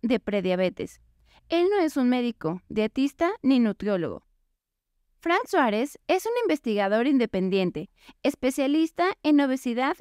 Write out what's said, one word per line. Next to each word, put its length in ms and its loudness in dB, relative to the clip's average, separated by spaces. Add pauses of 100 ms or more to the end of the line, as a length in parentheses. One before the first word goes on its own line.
de 180 0
prediabetes. 800 -2 (480)
Él 220 2
no 120 2
es 140 -2
un 120 2
médico, 600 -2
dietista 640 -2 (100)
ni 160 4
nutriólogo. 680 -2 (920)
Frank 260 -2
Suárez 600 0
es 200 0
un 60 -4 (100)
investigador 640 0
independiente, 840 0 (320)
especialista 840 0 (140)
en 180 4
obesidad 600 -2